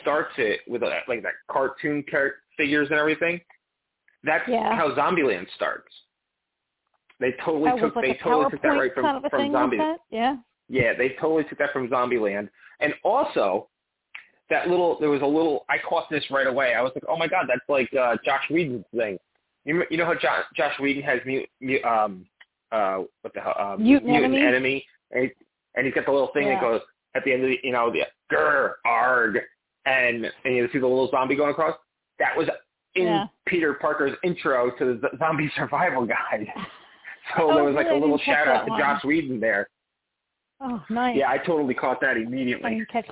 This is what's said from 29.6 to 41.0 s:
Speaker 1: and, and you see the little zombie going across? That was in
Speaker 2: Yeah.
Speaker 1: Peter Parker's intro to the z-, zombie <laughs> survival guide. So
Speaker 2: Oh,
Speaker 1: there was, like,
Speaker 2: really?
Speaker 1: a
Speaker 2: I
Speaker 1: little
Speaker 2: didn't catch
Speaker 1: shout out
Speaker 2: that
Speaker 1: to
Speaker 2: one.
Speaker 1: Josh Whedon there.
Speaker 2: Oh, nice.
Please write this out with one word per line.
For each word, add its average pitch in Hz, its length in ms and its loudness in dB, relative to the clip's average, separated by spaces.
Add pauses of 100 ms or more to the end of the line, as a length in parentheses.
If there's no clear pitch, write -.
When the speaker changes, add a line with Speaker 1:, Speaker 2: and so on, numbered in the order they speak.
Speaker 1:
and, 123 400 0 (200)
and 127 100 2
you 120 160 2
see 143 80 -2
the 127 80 2
little 127 220 2
zombie 131 260 0
going 143 160 2
across? 160 240 0 (440)
That 139 180 0
was 147 100 0 (480)
in 185 120 2
Speaker 2:
Yeah. 208 200 0 (200)
Speaker 1:
Peter 160 260 0
Parker's 147 500 -2
intro 135 480 0
to 131 140 -2
the 123 140 0 (120)
z-, - 60 -12
zombie 156 360 0
<laughs> - 40 -8
survival 135 480 0
guide. 107 420 -4 (880)
So 160 160 4
Speaker 2:
Oh, 151 40 6
Speaker 1:
there 147 100 6
was, 139 100 2
like, 156 120 2
Speaker 2:
really? 160 80 4
Speaker 1:
a 143 40 2
Speaker 2:
I - 20 2
Speaker 1:
little 147 160 4
Speaker 2:
didn't - 100 -2
catch 151 180 4
Speaker 1:
shout - 20 4
out 131 140 4
Speaker 2:
that - 40 -6
Speaker 1:
to 220 60 -4
Speaker 2:
one. 220 80 0
Speaker 1:
Josh 143 240 2
Whedon 135 380 0
there. 101 260 0 (920)
Speaker 2:
Oh, 247 280 -6
nice. 240 280 0